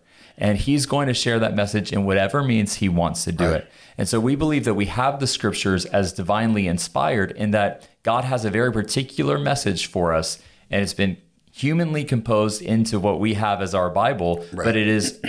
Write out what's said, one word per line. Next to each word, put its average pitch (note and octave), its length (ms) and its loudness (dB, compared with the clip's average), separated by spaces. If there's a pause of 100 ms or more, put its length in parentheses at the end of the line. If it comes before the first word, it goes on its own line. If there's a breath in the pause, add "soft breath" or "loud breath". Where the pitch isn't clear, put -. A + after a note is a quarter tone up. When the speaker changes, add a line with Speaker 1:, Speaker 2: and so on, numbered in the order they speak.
(400 loud breath)
Speaker 1:
And G#2 180 2
he's C#3 280 0
going C#3+ 220 0
to B2+ 80 0
share A#2 240 0
that A2 160 0
message G#2 360 -2
in G2+ 140 0
whatever G2 380 2
means A2+ 320 2
he G2 140 0
wants E2+ 340 0
to F#2 80 -4
do E2+ 140 0
Speaker 2:
Right. E2 160 2
Speaker 1:
it. - 100 -16 (260 loud breath)
And G2+ 100 -2
so A2+ 120 0
we B2+ 160 2
believe D3 300 0
that G#2+ 100 2
we G2+ 100 0
have C3 340 -2
the C3+ 80 -2
scriptures F#2+ 580 0
as F#2+ 280 0
divinely G#2 540 0
inspired G#2 640 0
in G#2+ 200 -2
that G2+ 360 0 (160 loud breath)
God A#2+ 220 0
has B2 200 -2
a G2+ 60 -2
very A#2+ 200 2
particular C3+ 680 -2
message C#3 480 -2
for E2+ 260 0
us, D#2+ 240 -2 (320 soft breath)
and G2 140 0
it's F#2+ 100 -4
been F#2+ 240 -2 (340)
humanly D#3 520 -2
composed A2 580 0
into A2 380 0
what F2+ 200 2
we G#2+ 140 2
have G2+ 300 0
as F#2 100 -2
our F2+ 160 2
Bible, F#2 640 0
Speaker 2:
Right. F2+ 120 -4
Speaker 1:
but A2 120 2
it G#2+ 100 2
is G#2 420 0